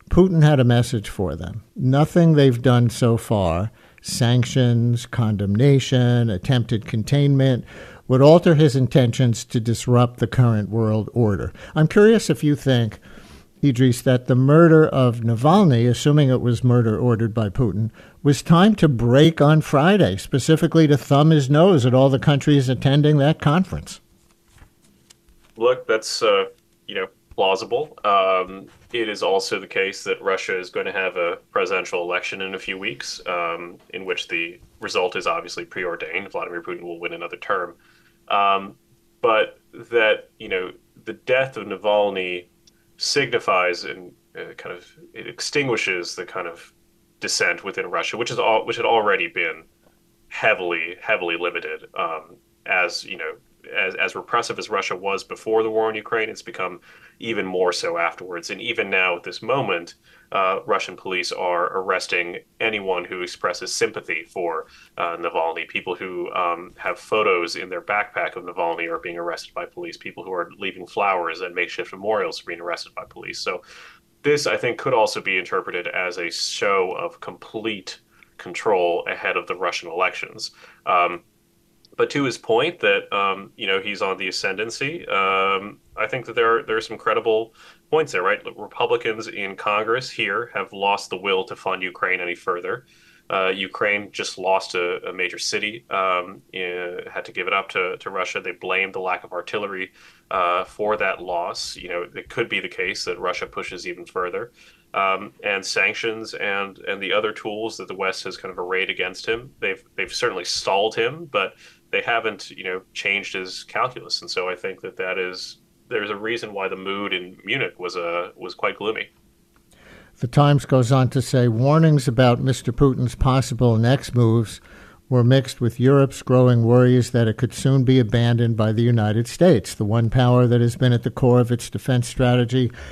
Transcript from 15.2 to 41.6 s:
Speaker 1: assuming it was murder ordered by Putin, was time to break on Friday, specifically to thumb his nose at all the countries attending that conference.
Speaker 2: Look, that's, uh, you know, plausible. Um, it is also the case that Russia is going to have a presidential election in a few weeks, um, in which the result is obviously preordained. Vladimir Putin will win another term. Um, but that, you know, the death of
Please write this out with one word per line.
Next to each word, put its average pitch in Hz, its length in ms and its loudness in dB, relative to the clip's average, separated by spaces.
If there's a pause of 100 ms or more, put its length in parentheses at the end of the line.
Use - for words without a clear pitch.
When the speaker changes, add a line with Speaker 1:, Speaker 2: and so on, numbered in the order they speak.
Speaker 1:
assuming 143 440 4
it 127 100 4
was 120 240 0
murder 120 340 4
ordered 113 360 2
by 110 160 0
Putin, 110 420 0 (320)
was 143 180 4
time 180 340 6
to 170 120 4
break 135 540 6
on 151 180 6
Friday, 147 560 4
specifically 156 720 4
to 143 100 6
thumb 147 340 4
his 143 180 4
nose 151 360 6
at 123 80 4
all 135 160 6
the 131 100 2
countries 143 500 2
attending 143 480 4
that 143 240 2
conference. - 580 -2 (1600)
Speaker 2:
Look, 127 300 0
that's, - 360 -2
uh, 98 220 4 (420)
you 101 80 -14
know, 95 120 -4 (280)
plausible. 107 720 -2
Um, 95 600 0 (260)
it 113 160 -2
is 101 120 -8
also 95 380 0
the 95 80 -12
case 95 380 -4
that 95 160 -6
Russia 95 360 -2
is 92 120 -10
going 98 160 -6
to 95 80 -6
have 95 240 -4
a 87 200 -2 (140)
presidential 92 500 -2
election 90 400 -6
in 95 140 -8
a 92 40 -10
few 98 180 -10
weeks, - 500 -10
um, 87 500 -6 (160)
in 95 120 -12
which 90 240 -6
the 85 300 -6 (200)
result 104 380 -4
is 87 100 -6
obviously 85 380 -6
preordained. 92 680 -8
Vladimir 90 300 -10
Putin 87 220 -12
will 85 160 -12
win 85 120 -8
another 87 260 -12
term. 90 380 -6 (540)
Um, 98 460 0 (460)
but 110 380 0 (140)
that, 113 560 0 (100)
you 110 80 -14
know, 92 240 -6 (320)
the 107 100 -12
death 131 440 -2
of 101 100 -10